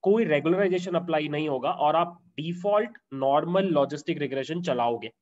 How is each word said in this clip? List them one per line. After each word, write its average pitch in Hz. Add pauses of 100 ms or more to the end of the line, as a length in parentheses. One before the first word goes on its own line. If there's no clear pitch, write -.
कोई 220
regularization 180
apply 160
नहीं 151
होगा 135
और 151
आप 170
default 196 (220)
normal 151
logistic 147
regression 139
चलाओगे 127 (120)